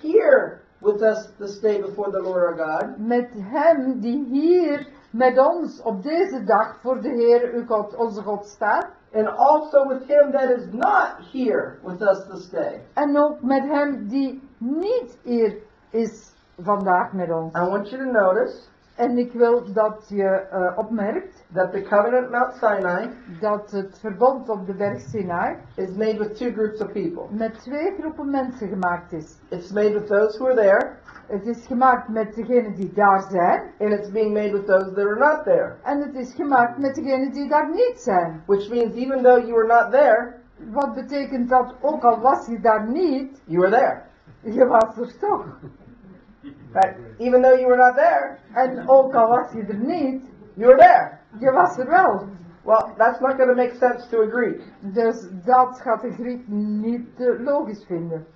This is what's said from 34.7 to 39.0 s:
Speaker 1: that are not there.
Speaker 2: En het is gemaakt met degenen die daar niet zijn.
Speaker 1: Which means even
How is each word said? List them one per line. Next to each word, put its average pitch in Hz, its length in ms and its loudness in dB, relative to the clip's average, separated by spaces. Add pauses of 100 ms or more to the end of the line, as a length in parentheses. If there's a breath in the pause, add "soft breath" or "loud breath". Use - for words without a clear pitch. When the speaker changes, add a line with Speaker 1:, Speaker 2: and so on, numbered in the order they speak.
Speaker 1:
that 202 140 -4
are 208 120 -4
not 302 260 0
there. 180 380 0
Speaker 2:
En 285 180 -4
het 285 140 -8
is 247 200 -12
gemaakt 262 440 0
met 269 160 -4
degenen 262 380 -4
die 285 160 -8
daar 302 220 0
niet 480 300 0
zijn. 170 460 -2
Speaker 1:
Which 202 240 0
means 233 240 -2
even 254 280 -4